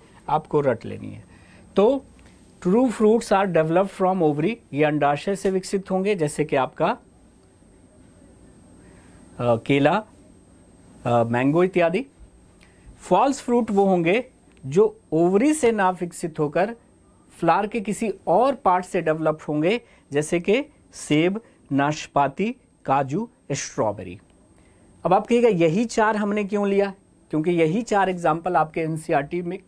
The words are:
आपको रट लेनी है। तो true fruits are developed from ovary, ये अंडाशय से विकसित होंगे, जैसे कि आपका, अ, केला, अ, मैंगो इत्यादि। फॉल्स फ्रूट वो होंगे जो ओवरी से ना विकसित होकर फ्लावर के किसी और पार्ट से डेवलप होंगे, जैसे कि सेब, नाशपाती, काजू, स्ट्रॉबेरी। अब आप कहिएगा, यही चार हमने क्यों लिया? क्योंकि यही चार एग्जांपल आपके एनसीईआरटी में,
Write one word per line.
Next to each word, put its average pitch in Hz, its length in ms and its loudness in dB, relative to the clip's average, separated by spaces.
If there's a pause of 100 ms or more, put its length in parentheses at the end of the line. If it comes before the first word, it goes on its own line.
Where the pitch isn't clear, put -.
(280)
आपको 151 320 -2
रट 131 240 -2
लेनी 104 260 -12
है। 104 140 -16 (520)
तो 254 280 2 (640)
true 233 240 2
fruits 220 420 2
are 196 140 2
developed 170 560 0
from 185 200 2
ovary, 151 320 0 (180)
ये 143 120 0
अंडाशय 147 520 0
से 196 140 -2
विकसित 190 400 -4
होंगे, 190 240 -2
जैसे 151 300 -2
कि 143 120 -2
आपका, 135 300 -2
अ, 233 120 -4 (2500)
केला, 139 600 2 (1040)
अ, 120 180 2
मैंगो 135 400 2
इत्यादि। 180 420 0 (920)
फॉल्स 247 420 2
फ्रूट 240 300 0
वो 196 140 2
होंगे 185 400 2 (420)
जो 202 340 2 (120)
ओवरी 196 420 2
से 233 180 0
ना 196 180 0
विकसित 175 480 -8
होकर 165 360 -2 (680)
फ्लावर 175 260 2
के 226 140 -6
किसी 208 320 -4 (140)
और 233 280 2
पार्ट 185 300 0
से - 180 -4
डेवलप 156 360 -2 (100)
होंगे, 165 320 -2 (320)
जैसे 151 280 -2
कि 233 240 0 (280)
सेब, 175 480 0 (320)
नाशपाती, 143 840 -2 (280)
काजू, 143 440 -2 (240)
स्ट्रॉबेरी। 98 680 -6 (840)
अब 175 100 2
आप 214 120 2
कहिएगा, 240 220 4
यही 170 360 2
चार 220 320 0
हमने 208 280 -2
क्यों 202 240 -2
लिया? 196 260 0 (360)
क्योंकि 156 200 -2
यही 170 320 2
चार 196 260 0
एग्जांपल 170 480 -2
आपके 160 240 -2
एनसीईआरटी 160 600 -4
में, 175 260 -8